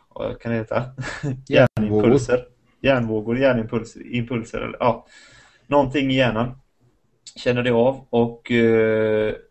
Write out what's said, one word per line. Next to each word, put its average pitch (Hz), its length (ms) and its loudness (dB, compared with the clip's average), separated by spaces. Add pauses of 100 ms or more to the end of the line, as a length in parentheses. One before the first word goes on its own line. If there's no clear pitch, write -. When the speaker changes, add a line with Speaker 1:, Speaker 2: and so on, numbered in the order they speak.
(140)
Speaker 1:
vad 110 260 -8
kan 117 120 -6
det 117 60 0
heta? 110 180 -6
<laughs> 123 80 -2 (640)
Speaker 2:
Hjärnvågor. 107 560 2
Speaker 1:
Hjärnimpulser. 123 420 2 (360)
Hjärnvågor, 117 580 0
hjärnimpulser, 117 600 -2 (140)
impulser, 117 460 -6
eller, 117 180 -10
ja. 123 260 0 (600)
Någonting 135 440 2
i 131 40 0
hjärnan 123 360 0 (840)
känner 123 280 -2
det 123 80 0
av 123 380 0
och, 117 420 -2
eh, 110 840 2 (180)